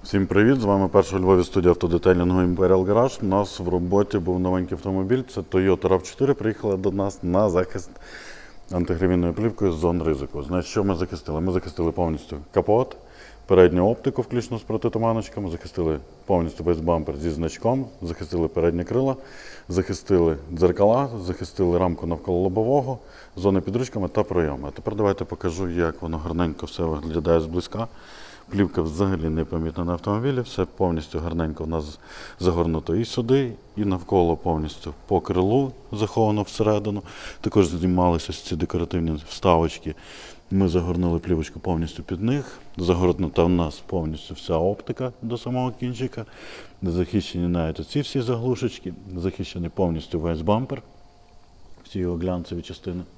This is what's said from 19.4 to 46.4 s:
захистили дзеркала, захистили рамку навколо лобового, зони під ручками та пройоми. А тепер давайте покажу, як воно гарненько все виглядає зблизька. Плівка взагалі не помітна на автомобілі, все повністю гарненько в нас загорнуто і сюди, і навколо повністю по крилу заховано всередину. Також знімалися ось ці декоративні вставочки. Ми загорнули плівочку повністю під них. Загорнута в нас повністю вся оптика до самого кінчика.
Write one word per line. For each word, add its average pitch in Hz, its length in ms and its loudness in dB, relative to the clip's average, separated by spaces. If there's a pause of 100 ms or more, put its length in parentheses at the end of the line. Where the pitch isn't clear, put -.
захистили 87 680 2 (160)
дзеркала, 101 560 4 (160)
захистили 87 520 0
рамку 87 300 0
навколо 85 320 -2
лобового, 113 580 0 (380)
зони 95 260 2
під 98 140 -6
ручками 117 320 -2
та 104 160 0
пройоми. 73 440 -2
А 71 40 -8
тепер - 240 -8
давайте 98 300 0
покажу, 87 440 -4
як 82 320 -2
воно 82 160 -4
гарненько 82 480 -2
все - 180 -6
виглядає 80 560 0
зблизька. 87 480 -4 (640)
Плівка 95 320 0
взагалі 80 480 0
не 80 160 0
помітна 82 380 -4
на 85 100 -2
автомобілі, 117 480 -2
все 98 240 -2
повністю 85 540 -2
гарненько 80 440 -4
в 78 40 -6
нас 78 320 -6 (400)
загорнуто 82 560 2
і 113 100 0
сюди, 123 480 0 (240)
і 104 80 0
навколо 87 520 2
повністю 78 560 -4 (140)
по 95 140 2
крилу 107 500 2 (200)
заховано 107 500 0
всередину. 104 600 0 (380)
Також 98 260 4
знімалися 90 600 2
ось - 120 -8
ці - 140 -6
декоративні 82 720 -2
вставочки. 82 680 2 (560)
Ми 98 160 4
загорнули 87 520 2
плівочку 80 400 -4
повністю 82 440 -4
під 90 180 -6
них. 131 380 -2 (180)
Загорнута 87 640 2
в 85 60 4
нас 85 300 0
повністю 78 540 -6
вся - 200 -6
оптика 104 580 -2 (100)
до 117 160 -6
самого 127 340 -4
кінчика. 123 540 -8 (560)